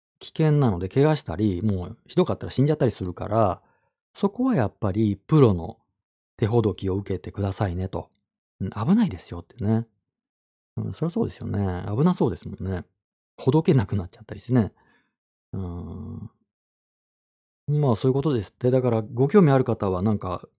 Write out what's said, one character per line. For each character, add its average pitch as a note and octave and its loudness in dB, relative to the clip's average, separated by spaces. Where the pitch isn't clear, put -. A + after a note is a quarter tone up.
危 - -16
険 D#3 2
な C#3+ 4
の F2 -2
で、 F2+ -4
怪 C#3 2
我 D#3 4
し - -10
た D#2+ -6
り、 F#2 0
も F#2+ -2
う A2 -16
ひ - -6
ど F3+ 4
か G2+ 0
っ - -6
た - -12
ら - -10
死 B2+ 2
ん C#3+ 4
じ D#3 2
ゃ D3+ 0
っ - -18
た C#3 2
り G#2 2
す - -8
る F2+ -4
か F#2 -10
ら、 G#2 2
そ G3 -2
こ B3+ -4
は B3+ 2
や A#2+ 2
っ - -6
ぱ G2 -2
り G#2 2
プ D#3 2
ロ A2+ 8
の E2 -6
手 A2+ 0
ほ A2+ 2
ど G2 0
き G2 -6
を F#2 -2
受 G2 -4
け F2+ -6
て - -12
く G2 -6
だ G2 -2
さ G2+ -2
い F2 -6
ね F#2 -4
と。 - -8
う F#2+ -4
ん、 - -4
危 A#2 0
な A#3 4
い D#3+ 0
で F#2+ -6
す - -18
よ F2 -10
っ - -20
て - -12
ね。 A2+ 0
う G#2+ -6
ん、 G2+ -8
そ D3+ -6
り E3+ -2
ゃ - -4
そ A3+ -4
う - -2
で - -10
す - -20
よ G2+ -10
ね。 G2 -4
危 A2+ 0
な F3+ 4
そ D#3+ 0
う - 0
で D#2+ -8
す - -14
も - -12
ん - -8
ね。 F#2 -6
ほ - 0
ど D#3 4
け E3+ 2
な A#2 4
く G#2 -4
な F#2 -4
っ F2+ -12
ち - -20
ゃ - -20
っ - -20
た F2 -12
り F2+ -14
し - -18
て A#2+ -2
ね。 A2+ 2
う G2 -8
ん。 F2 -10
ま D3 2
あ、 G#2 2
そ C3 0
う - 4
い - -
う - 0
こ C#3 0
と D#3 0
で A2+ 0
す - -10
っ - -20
て。 B2+ 0
だ B2+ 4
か B2+ 0
ら、 A2 0
ご A#2+ -2
興 G#3 6
味 D3 6
あ C3+ 4
る B2+ 2
方 G#2+ -2
は F2+ -2
な A2 2
ん G2+ 0
か、 F2+ -6